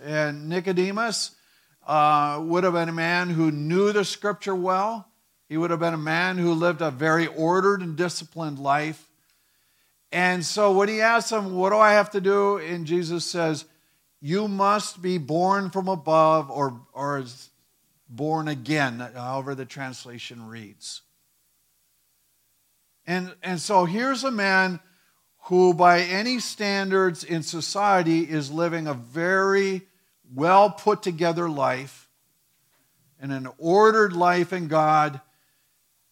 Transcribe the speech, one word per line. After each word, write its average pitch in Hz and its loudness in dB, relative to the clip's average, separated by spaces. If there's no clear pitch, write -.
And 147 -4
Nicodemus, 185 -4
uh, 147 2
would 170 0
have 185 2
been 170 -2
a 165 -6
man 170 -2
who 160 0
knew 165 0
the 202 0
scripture 202 -6
well. 190 -2
He 151 -8
would 165 -2
have 165 -2
been 170 0
a 165 -6
man 165 -2
who 170 2
lived 165 0
a 160 -2
very 160 0
ordered 180 0
and 165 -8
disciplined 160 -6
life. 151 -2
And 180 0
so 202 2
when 202 4
he 214 -2
asks 226 2
him, 202 -2
"What 185 2
do 208 4
I 214 8
have 208 4
to 202 -2
do?" 202 2
And 170 -8
Jesus 170 -2
says, 160 -2
"You 180 -2
must 196 0
be 180 -2
born 180 0
from 190 -4
above," 156 2
or, 127 -4
or 139 -4
is 127 -14
born 151 -4
again, 139 -2
however 127 -10
the 131 -10
translation 123 -16
reads. 110 -18
And, 180 -6
and 175 -6
so 185 4
here's 233 -2
a 269 -2
man 190 2
who 180 6
by 175 6
any 208 -2
standards 190 -2
in 160 -4
society 170 0
is 151 -4
living 165 -2
a 151 -4
very 190 0
well 175 4
put 208 -2
together 170 -2
life 135 -4
and 139 -8
an 131 -8
ordered 208 6
life 175 2
in 175 -4
God. 151 2